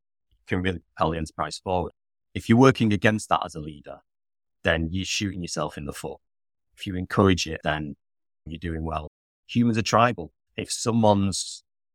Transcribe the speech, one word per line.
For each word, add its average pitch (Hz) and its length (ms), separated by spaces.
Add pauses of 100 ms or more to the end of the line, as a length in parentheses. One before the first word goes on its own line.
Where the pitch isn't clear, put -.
(460)
can 92 160
really 90 180
propel - 320
the 82 60
enterprise 78 400
forward. 90 340 (420)
If - 140
you're 117 100
working 123 340
against 107 380
that 85 140
as 90 100
a 82 60
leader, 73 400 (640)
then 82 300
you're 95 140
shooting 95 340
yourself 80 380
in 73 80
the 71 80
foot. - 260 (560)
If - 100
you 98 80
encourage 92 520
it, 80 180
then 76 320 (480)
you're 80 140
doing 80 260
well. 78 240 (380)
Humans 120 320
are 117 40
tribal. 110 500 (240)
If 101 140
someone's 104 920 (300)